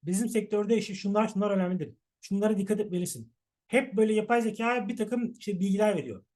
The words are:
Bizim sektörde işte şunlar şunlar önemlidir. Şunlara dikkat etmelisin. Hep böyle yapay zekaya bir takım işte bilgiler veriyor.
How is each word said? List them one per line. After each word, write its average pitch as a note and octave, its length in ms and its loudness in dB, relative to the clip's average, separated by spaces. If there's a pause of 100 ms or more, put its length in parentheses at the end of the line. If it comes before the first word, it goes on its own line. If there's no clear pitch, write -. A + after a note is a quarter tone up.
Bizim F#3+ 260 0
sektörde G#3 500 2
işte G3+ 160 -4
şunlar G#3 340 0
şunlar G3+ 220 0
önemlidir. F3+ 440 0 (260)
Şunlara G3+ 380 0
dikkat G3 220 0
etmelisin. F3 520 -4 (340)
Hep B3+ 300 0
böyle A3 180 4
yapay A3 280 2
zekaya A3+ 460 -2
bir A3+ 80 -6
takım A3+ 360 -2
işte F#3+ 280 -6
bilgiler G3+ 360 2
veriyor. B2 280 -8 (120)